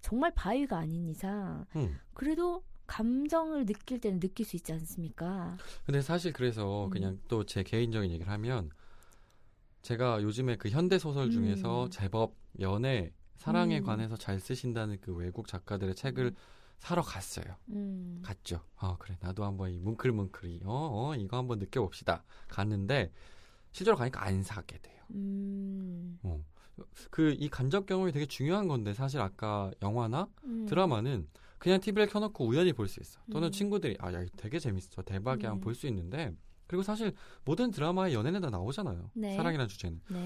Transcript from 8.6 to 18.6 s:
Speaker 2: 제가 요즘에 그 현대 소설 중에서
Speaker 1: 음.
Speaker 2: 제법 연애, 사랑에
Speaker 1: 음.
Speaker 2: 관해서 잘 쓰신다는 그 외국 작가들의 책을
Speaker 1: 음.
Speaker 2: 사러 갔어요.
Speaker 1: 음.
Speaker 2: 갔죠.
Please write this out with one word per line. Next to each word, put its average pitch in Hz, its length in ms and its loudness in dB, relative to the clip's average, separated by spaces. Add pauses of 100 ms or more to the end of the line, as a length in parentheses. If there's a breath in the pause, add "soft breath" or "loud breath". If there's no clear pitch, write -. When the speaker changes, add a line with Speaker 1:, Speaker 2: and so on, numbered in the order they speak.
Speaker 2:
제가 117 400 2
요즘에 117 340 2
그 104 140 -2
현대 180 280 6
소설 139 320 2
중에서 196 540 2
Speaker 1:
음. 123 60 -4
Speaker 2:
제법 110 440 0 (260)
연애, 98 520 2 (240)
사랑에 - 440 4
Speaker 1:
음. 98 40 -2
Speaker 2:
관해서 110 320 0
잘 98 240 -2
쓰신다는 113 600 -2
그 92 120 -4
외국 90 320 -4
작가들의 95 480 -2
책을 127 340 -2
Speaker 1:
음. 98 60 -4 (440 loud breath)
Speaker 2:
사러 - 240 0
갔어요. - 540 -6 (140)
Speaker 1:
음. 190 520 -6
Speaker 2:
갔죠. - 380 -6 (160)